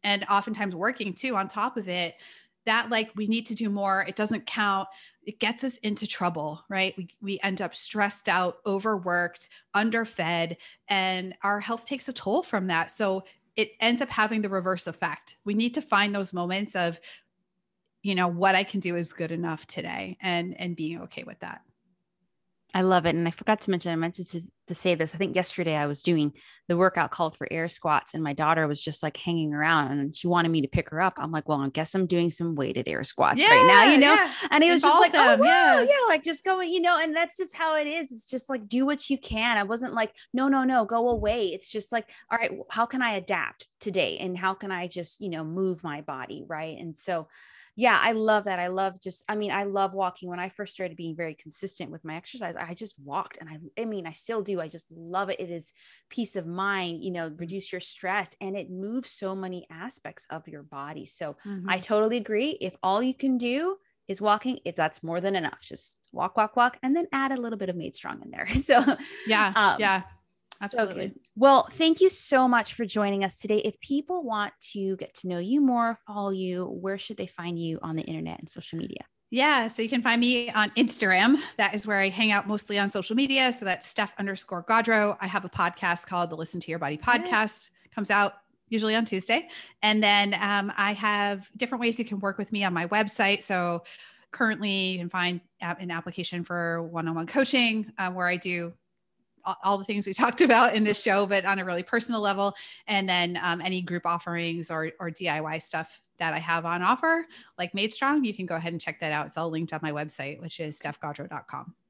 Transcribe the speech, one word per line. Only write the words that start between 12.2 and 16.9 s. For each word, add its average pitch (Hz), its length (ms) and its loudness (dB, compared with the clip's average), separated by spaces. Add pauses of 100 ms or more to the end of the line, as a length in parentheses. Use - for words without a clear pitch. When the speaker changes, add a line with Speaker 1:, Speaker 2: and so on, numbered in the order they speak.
Speaker 1:
from 196 260 -2
that. 165 220 0
So 190 360 -2 (320)
it 214 140 0 (100)
ends 240 200 2
up 247 80 -4
having 214 320 0
the 208 60 -2
reverse 185 400 -2
effect. - 560 -8
We 202 120 -2
need 240 180 2
to 294 80 -2
find 202 340 2
those 196 160 -4
moments 185 420 -4
of, 170 280 -2 (1000)